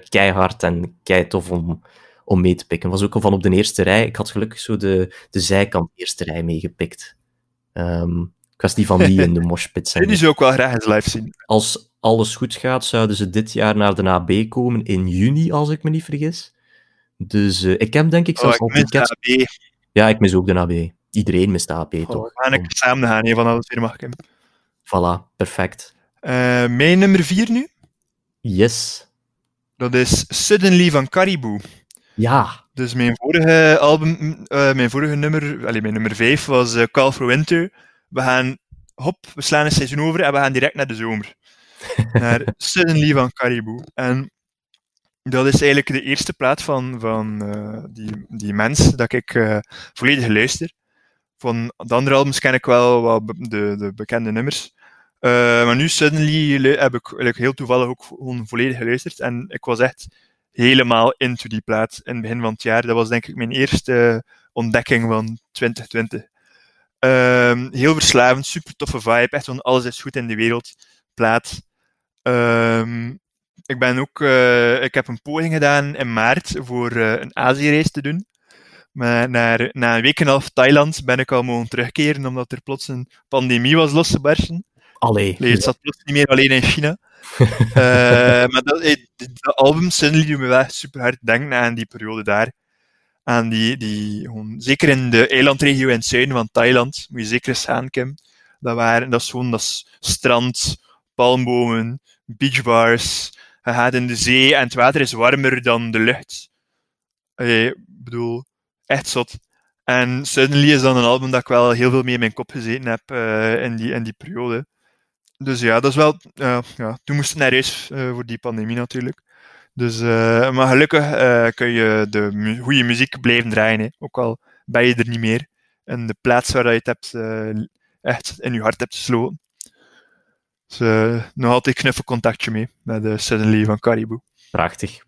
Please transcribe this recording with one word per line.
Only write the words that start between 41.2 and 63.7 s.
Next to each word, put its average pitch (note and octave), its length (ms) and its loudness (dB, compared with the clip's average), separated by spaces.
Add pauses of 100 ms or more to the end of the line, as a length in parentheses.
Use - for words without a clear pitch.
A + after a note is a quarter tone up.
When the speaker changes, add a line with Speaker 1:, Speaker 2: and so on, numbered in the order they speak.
Speaker 1:
<laughs> - 340 -6
Speaker 2:
Naar A#2+ 320 2 (120)
Suddenly D#3 560 2
van B2+ 200 0
Caribou. A#2+ 500 -4 (120)
En C3 360 -4 (920)
dat C3 240 0
is C#3 60 2 (100)
eigenlijk C#3 300 2
de C3 100 -4
eerste C#3 300 -6
plaat C#3 300 -2
van, B2+ 380 -6
van, G#2+ 420 -4 (120)
eh, G#2 360 -12
die, G#2+ 380 -14
die G#2 260 -8
mens A2 420 4
dat A#2 160 -2
ik, - 220 -4
eh, G#2+ 240 2 (340)
volledig C3 360 0
luister. A#2+ 440 0 (640)
Van A#2 380 -6
de A#2 180 -6
andere C3+ 220 2
albums C#3 220 0
ken C3 160 0
ik B2 100 -2
wel B2 380 4
wat A2+ 240 0
be-, A2+ 220 -10
de, G#2 300 -4
de G2+ 160 -6
bekende A2 380 -6
nummers. B2+ 400 -6 (460)
Eh, B2 120 0 (340)
maar A#2+ 120 2
nu D3+ 120 0
Suddenly D3+ 680 0
lu-, C3+ 200 4
heb C3 180 0
ik - 120 -8
eigenlijk A#2+ 320 -4
heel B2+ 140 -2
toevallig B2+ 340 0
ook B2 180 -10
gewoon B2 440 -12
volledig B2 280 -4
geluisterd. A#2+ 440 -6
En B2 280 -6
ik - 160 -14
was A#2 140 -2
echt B2+ 280 -2 (460)
helemaal A#2+ 600 4
into B2 360 -6
die G#2+ 120 -6
plaat A2 440 -4
in - 80 -10
het A#2 100 -8
begin A#2 180 -6
van A2+ 120 -4
het A2 100 -12
jaar. A#2 240 0
Dat A#2 100 0
was A2+ 120 0
denk A#2 180 -4
ik - 80 -16
mijn A#2+ 160 -6
eerste A#2+ 760 0 (280)